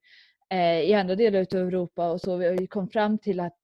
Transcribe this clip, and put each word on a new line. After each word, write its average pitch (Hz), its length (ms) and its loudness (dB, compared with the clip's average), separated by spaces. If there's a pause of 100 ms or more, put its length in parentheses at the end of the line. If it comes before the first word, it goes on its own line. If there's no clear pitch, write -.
(500)
eh, 170 300 2
i 165 140 4
andra 190 200 0
delar 202 260 2
utav 185 200 -2
Europa 175 500 -2
och 180 100 -4
så. 180 160 -4
Vi 180 300 0
kom 190 220 -6
fram 214 300 0
till 185 220 -4
att 175 240 -6